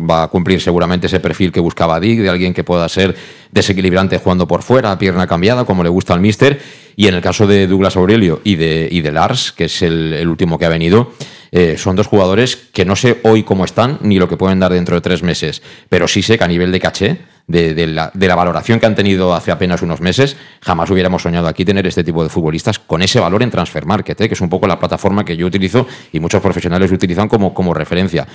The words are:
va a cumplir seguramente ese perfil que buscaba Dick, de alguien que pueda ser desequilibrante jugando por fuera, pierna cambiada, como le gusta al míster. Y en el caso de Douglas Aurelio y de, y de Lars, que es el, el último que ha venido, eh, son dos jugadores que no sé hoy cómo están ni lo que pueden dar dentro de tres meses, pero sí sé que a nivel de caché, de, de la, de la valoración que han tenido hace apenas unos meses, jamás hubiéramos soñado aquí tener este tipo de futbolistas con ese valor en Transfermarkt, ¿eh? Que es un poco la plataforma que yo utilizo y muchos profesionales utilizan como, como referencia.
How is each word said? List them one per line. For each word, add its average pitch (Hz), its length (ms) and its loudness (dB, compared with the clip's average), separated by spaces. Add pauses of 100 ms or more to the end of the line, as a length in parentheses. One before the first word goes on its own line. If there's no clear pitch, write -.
va 82 160 2
a 78 40 -6
cumplir 90 320 0
seguramente 87 460 0
ese 90 120 0
perfil 87 320 -2
que 90 100 -2
buscaba 82 380 0
Dick, 113 220 0
de 98 80 0
alguien 90 240 0
que 85 100 -4
pueda 85 280 0
ser 92 260 0 (340)
desequilibrante 92 680 0
jugando 90 280 0
por 87 160 -2
fuera, 113 360 0
pierna 92 280 0
cambiada, 104 380 0
como 95 180 0
le 85 60 2
gusta 92 240 0
al 87 80 2
míster. 131 400 2 (340)
Y 104 140 2
en 92 60 2
el 87 80 -4
caso 95 240 2
de 98 200 4
Douglas 95 300 2
Aurelio 92 480 2
y 101 120 0
de, 80 340 -2
y 87 100 0
de 73 120 -2
Lars, 95 400 0
que 85 120 -2
es - 180 -4
el, 82 300 0
el 80 160 -2
último 82 300 0
que 85 80 0
ha - 20 2
venido, 85 440 2 (380)
eh, 85 280 2
son 92 180 -2
dos 107 100 0
jugadores 104 500 2
que - 280 -4
no 95 100 0
sé 120 280 2
hoy 110 220 4
cómo 95 200 0
están 123 380 -2
ni 101 160 2
lo 90 100 2
que 87 80 -4
pueden 95 240 0
dar 92 120 2
dentro 87 240 0
de 85 40 0
tres 87 220 -2
meses, 80 400 -4 (260)
pero 87 180 2
sí 101 160 0
sé 113 140 2
que - 80 0
a 90 40 0
nivel 87 240 0
de 92 80 0
caché, 98 380 -2 (280)
de, 82 260 2
de 82 140 0
la, 80 260 -4
de 95 160 0
la 90 60 4
valoración 87 440 0
que 117 60 2
han 110 100 2
tenido 92 380 2
hace 85 180 -2
apenas 90 300 0
unos 85 220 -4
meses, 127 340 0 (240)
jamás 85 300 -2
hubiéramos 92 320 0
soñado 85 260 -2
aquí 90 160 -4
tener 98 220 0
este 85 180 -2
tipo 82 180 -2
de 78 60 -2
futbolistas 80 500 -4
con - 220 -4
ese 87 200 2
valor 92 220 0
en 120 80 -2
Transfermarkt, 87 720 -4
¿eh? 107 80 0
Que - 60 -2
es - 80 -8
un 85 80 -2
poco 92 160 0
la 87 120 0
plataforma 98 460 -2
que 87 120 -4
yo 87 100 -2
utilizo 95 400 0 (260)
y 78 80 -4
muchos 90 220 0
profesionales 90 500 0
utilizan 92 360 0
como, 101 260 0
como 90 180 0
referencia. 82 640 -2